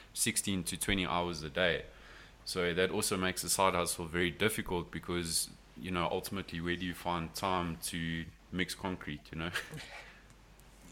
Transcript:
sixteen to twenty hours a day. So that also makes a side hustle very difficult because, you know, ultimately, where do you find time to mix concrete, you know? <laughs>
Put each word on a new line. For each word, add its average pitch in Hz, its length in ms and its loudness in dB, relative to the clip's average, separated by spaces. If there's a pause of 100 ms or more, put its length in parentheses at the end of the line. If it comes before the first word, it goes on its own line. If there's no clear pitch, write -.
(140)
sixteen 98 500 0
to 85 140 -4
twenty 95 280 2
hours 85 380 0
a 78 60 -6
day. 85 340 4 (600)
So 87 280 2
that 90 180 6
also 104 240 2
makes 92 280 2
a 87 60 -2
side 95 260 6
hustle 87 300 0
very 87 260 2
difficult 92 580 0
because, 85 600 -2 (300)
you 78 120 -6
know, 85 200 2
ultimately, 92 500 -2
where 87 140 0
do 90 100 -2
you 87 100 -2
find 85 400 0
time 87 480 2
to 82 420 -2 (260)
mix - 220 0
concrete, 90 480 -6 (100)
you 78 80 -6
know? 82 160 -2
<laughs> - 40 -4 (1300)